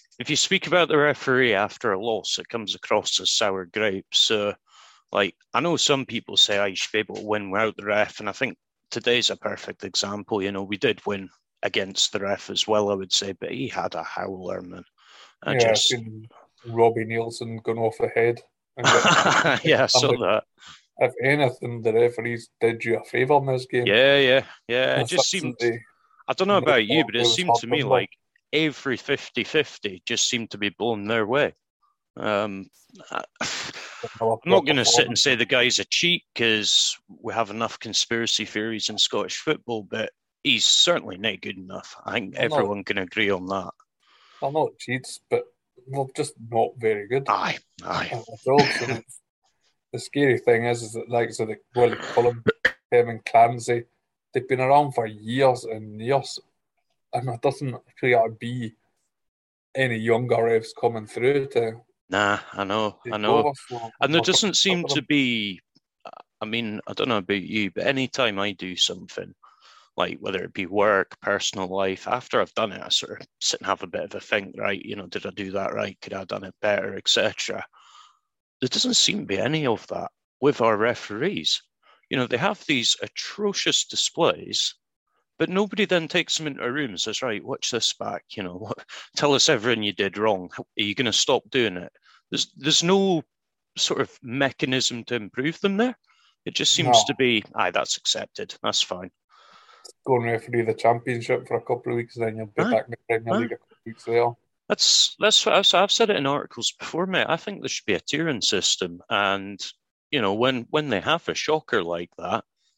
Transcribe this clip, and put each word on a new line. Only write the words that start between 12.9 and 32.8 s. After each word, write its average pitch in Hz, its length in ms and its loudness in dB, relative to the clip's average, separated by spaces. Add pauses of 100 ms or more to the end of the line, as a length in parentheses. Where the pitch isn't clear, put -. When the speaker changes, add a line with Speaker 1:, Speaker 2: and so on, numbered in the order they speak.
Speaker 1:
I 101 40 0
would 95 180 -6
say, 98 200 -2
but 87 200 -10
he 127 160 -6
had 90 260 -6
a 82 80 -6
howler, 92 600 -8
man. 90 220 -16 (580)
I 117 120 -2
Speaker 2:
Yeah, 117 180 4
I've - 20 4
Speaker 1:
just - 140 2
Speaker 2:
seen 110 400 -6 (380)
Robbie 117 380 4
Nielsen 113 540 -6
going 113 200 -4
off 113 200 0
the 117 100 0
head 120 320 2 (360)
and 131 100 -4
get - 180 6
Speaker 1:
<laughs> - 600 4
Yeah, 135 200 6
I - 20 4
saw 139 220 4
Speaker 2:
somebody 156 100 2
Speaker 1:
that. 107 260 2 (540)
Speaker 2:
If 127 140 2 (100)
anything, 123 600 0
the 110 100 2
referees 120 560 0 (100)
did 117 260 0
you - 140 2
a - 60 -10
favour 131 320 2
in 139 100 2
this 127 200 -2
game. 123 200 0
Speaker 1:
Yeah, 135 320 6
yeah, 131 260 4 (220)
yeah. 131 340 0
It - 0 -
Speaker 2:
That's 127 100 -4
Speaker 1:
just - 180 2
seemed, 127 320 -4
Speaker 2:
absolutely 117 240 0 (420)
Speaker 1:
I - 60 -2
don't 190 160 0
know 202 80 6
about 127 300 4
you, 139 180 4
but 101 120 -4
it 120 40 2
Speaker 2:
it - 40 4
was - 100 4
Speaker 1:
seemed 180 220 2
to 117 100 -4
me 156 160 0
Speaker 2:
heartbreaking. 107 80 -2
Speaker 1:
like 101 200 4 (420)
every 143 440 0
fifty - 480 -4
fifty 104 640 -2
just - 220 0
seemed 117 240 -4
to 101 60 -12
be 104 120 -2
blown 104 360 -4
their 110 200 0
way. 120 260 0 (640)
Um, 101 500 -2 (440)